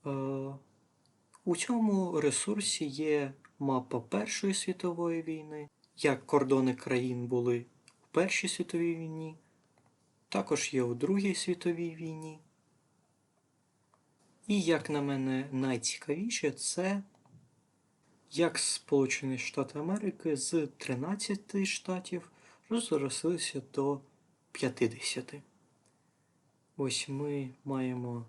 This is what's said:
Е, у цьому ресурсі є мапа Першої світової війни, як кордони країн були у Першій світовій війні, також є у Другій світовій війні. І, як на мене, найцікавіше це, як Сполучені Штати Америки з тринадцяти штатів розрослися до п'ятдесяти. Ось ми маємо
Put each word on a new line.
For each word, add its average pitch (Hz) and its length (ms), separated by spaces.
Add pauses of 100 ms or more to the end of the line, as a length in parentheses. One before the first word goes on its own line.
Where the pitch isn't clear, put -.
Е, 139 40 (1300)
у 175 120
цьому 196 640
ресурсі 165 680
є 143 460 (260)
мапа 131 420
Першої 196 540
світової 170 680
війни, 151 460 (280)
як 135 300
кордони 131 480
країн 123 520
були 120 380 (400)
у - 60
Першій 185 380
світовій 170 480
війні, 160 400 (920)
також - 460
є 127 80
у 120 120
Другій 190 400
світовій 170 600
війні. 160 440 (2000)
І, 208 160
як 160 280
на 147 120
мене, 135 500
найцікавіше 143 1000
це, 190 520 (1300)
як 165 260
Сполучені 131 800
Штати - 400
Америки 175 580
з 151 300
тринадцяти 196 1000
штатів 185 640 (380)
розрослися 160 960 (120)
до 139 260 (520)
п'ятдесяти. 127 880 (1300)
Ось 135 320
ми 139 420 (140)
маємо 123 640